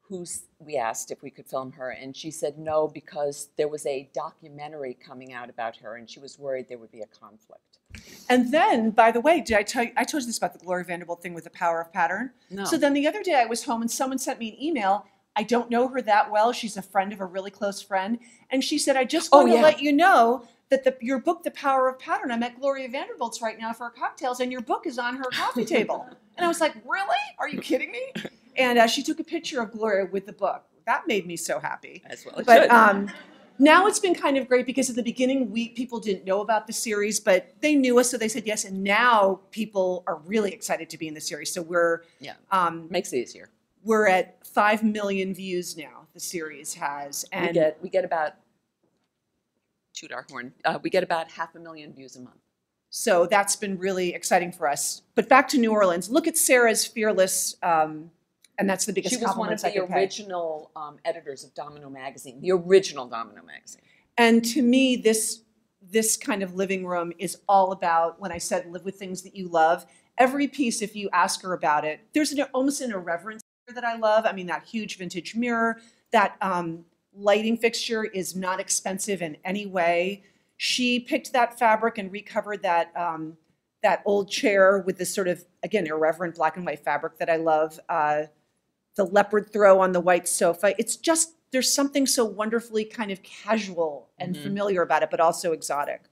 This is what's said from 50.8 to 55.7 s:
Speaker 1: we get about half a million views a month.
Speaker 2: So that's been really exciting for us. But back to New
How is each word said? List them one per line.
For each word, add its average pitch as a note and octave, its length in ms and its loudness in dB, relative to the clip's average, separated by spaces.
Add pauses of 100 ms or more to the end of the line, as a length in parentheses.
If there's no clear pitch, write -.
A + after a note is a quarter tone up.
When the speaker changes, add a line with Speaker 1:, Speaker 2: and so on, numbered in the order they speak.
Speaker 1:
we E3+ 80 -6
get F3+ 140 2
about E3 280 -4
half - 240 -10
a E3 40 -20
million D#3+ 340 -18
views C3+ 220 -20
a B2+ 60 -20
month. B2 160 -20 (520)
Speaker 2:
So F3+ 360 2
that's G3+ 300 2
been G3 240 -6
really F#3 340 -2
exciting F3 380 0
for D#3 160 -4
us. - 340 -4 (140)
But G#3+ 120 0
back C#4 220 6
to D4+ 80 2
New A3+ 140 4